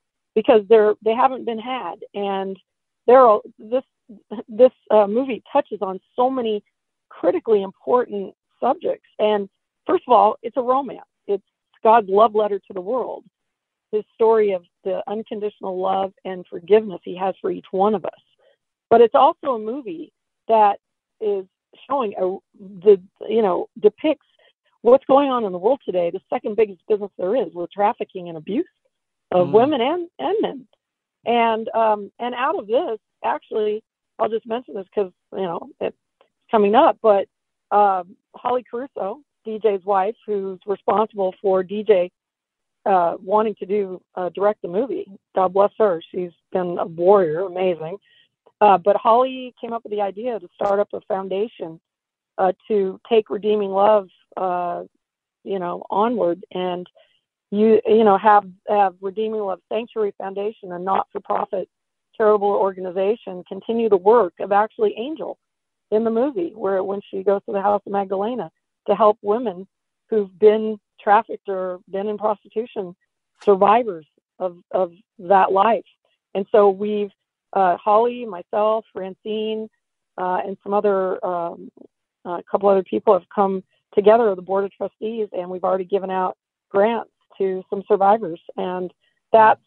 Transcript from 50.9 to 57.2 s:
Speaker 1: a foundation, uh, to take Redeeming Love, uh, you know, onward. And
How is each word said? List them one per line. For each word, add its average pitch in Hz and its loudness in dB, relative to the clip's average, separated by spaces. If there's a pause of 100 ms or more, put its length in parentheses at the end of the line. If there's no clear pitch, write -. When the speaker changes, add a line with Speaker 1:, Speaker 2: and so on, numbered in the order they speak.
Speaker 1:
a 196 -10
foundation, 190 -6 (580)
uh, 185 2 (160)
to 196 -2
take 220 2
Redeeming 208 -2
Love, 196 2 (260)
uh, 180 -4 (600)
you 196 -6
know, 175 -8
onward. 190 -2
And 180 -6 (640)